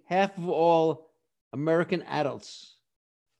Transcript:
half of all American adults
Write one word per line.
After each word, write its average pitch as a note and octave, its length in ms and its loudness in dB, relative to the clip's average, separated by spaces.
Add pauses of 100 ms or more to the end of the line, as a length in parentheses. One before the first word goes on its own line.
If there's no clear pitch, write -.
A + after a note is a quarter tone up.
half G3 340 0
of E3+ 100 -6
all D#3+ 640 2 (420)
American D#3+ 540 0
adults C#3+ 680 -6 (640)